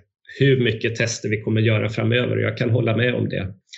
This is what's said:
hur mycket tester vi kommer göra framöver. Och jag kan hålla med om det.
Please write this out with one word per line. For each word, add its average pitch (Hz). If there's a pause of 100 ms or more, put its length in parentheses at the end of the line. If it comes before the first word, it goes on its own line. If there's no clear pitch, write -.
(400)
hur 131
mycket 113
tester -
vi 107
kommer 110
göra 110
framöver. 110
Och 110
jag 110
kan 120
hålla 113
med 123
om 104
det. 95 (240)